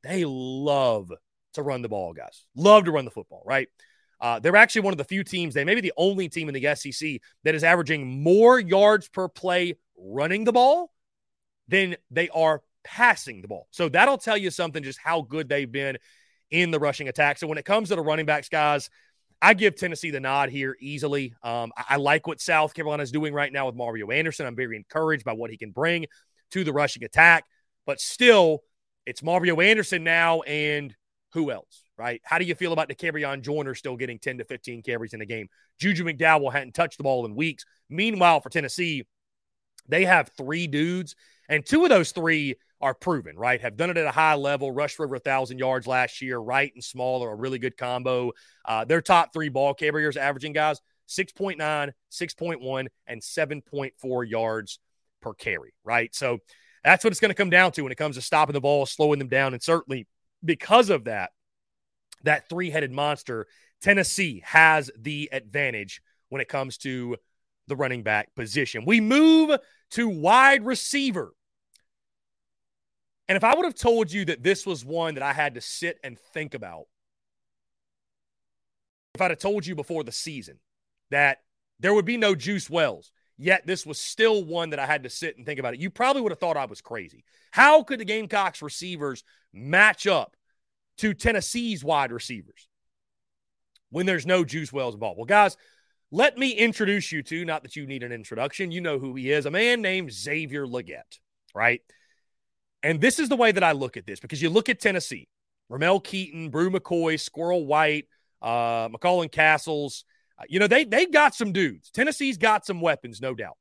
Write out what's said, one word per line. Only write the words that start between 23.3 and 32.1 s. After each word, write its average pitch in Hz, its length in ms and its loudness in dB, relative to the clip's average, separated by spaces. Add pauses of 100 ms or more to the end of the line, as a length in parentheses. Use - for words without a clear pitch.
right 143 200 -4
now 139 140 -4
with 120 100 -6
Mario 113 340 -8
Anderson. 151 360 -2
I'm 120 100 -10
very 120 180 -6
encouraged 156 500 -4
by 117 100 -4
what 113 180 -10
he 110 40 -18
can 107 140 -16
bring 160 360 -2 (440)
to 185 140 -4
the 151 80 -4
rushing 139 320 -2
attack. 165 400 6 (420)
But 143 140 -6
still, 196 640 6 (420)
it's 127 160 -12
Mario 170 380 2
Anderson 196 420 2
now, 165 380 2
and 147 520 -6 (420)
who 151 180 -2
else, - 320 -16 (120)
right? 117 280 -8